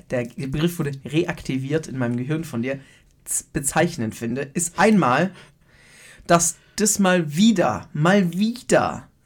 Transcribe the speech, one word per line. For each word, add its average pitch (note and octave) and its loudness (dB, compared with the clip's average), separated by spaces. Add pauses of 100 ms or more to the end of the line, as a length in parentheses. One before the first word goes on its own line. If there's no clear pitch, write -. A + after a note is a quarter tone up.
(100)
der A#2+ -2
Begriff D3+ -2
wurde C#3+ -4 (120)
reaktiviert D3 -4
in C3 -8
meinem A#2+ -2
Gehirn D#3 -4
von A#2 -6
dir, C3+ -6 (460)
z-, - -8
bezeichnend D3 -2
finde, A#2+ -4 (120)
ist - -4
einmal, F3+ 4 (960)
dass E3+ 4 (220)
das G#3 2
mal F3+ 2
wieder, F3 2
mal F3 4
wieder F3 0 (180)